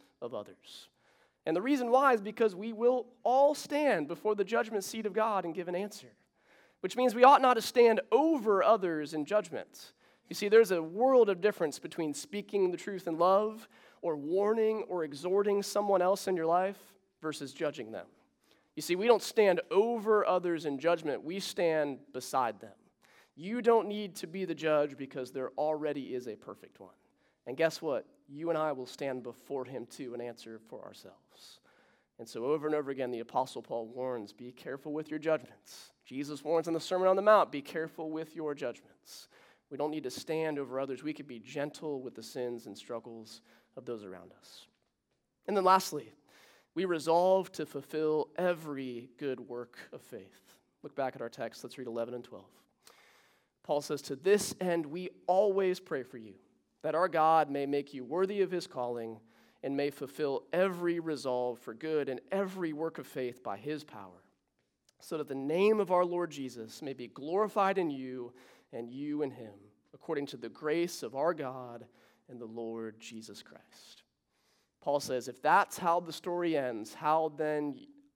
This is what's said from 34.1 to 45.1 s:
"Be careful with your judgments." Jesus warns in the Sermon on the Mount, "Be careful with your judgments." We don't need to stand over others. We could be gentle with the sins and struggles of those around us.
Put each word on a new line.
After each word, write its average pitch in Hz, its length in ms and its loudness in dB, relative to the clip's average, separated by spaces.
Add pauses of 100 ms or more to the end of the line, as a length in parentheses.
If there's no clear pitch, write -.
"Be 123 200 -16
careful 143 400 -12
with 151 180 -8
your 151 80 -6
judgments." - 720 -4 (120)
Jesus 139 400 -10
warns 165 240 0
in 165 60 -2
the 160 60 -2
Sermon 185 280 2
on 190 80 6
the 196 60 0
Mount, 220 280 8
"Be 143 120 -6
careful 160 480 -8
with 156 260 -8
your 151 180 -6
judgments." - 720 -12 (420)
We 135 80 -14
don't 147 120 -4
need 151 140 -8
to 127 60 -6
stand 156 480 -4
over 131 200 -6
others. 131 240 -6
We 151 120 -8
could 143 120 -14
be 120 140 -14
gentle 143 640 -8
with 123 120 -12
the 113 80 -14
sins 120 440 -8
and 117 100 -14
struggles 113 640 -14 (360)
of 123 100 -14
those 113 180 -8
around 90 300 -16
us. - 320 -20 (800)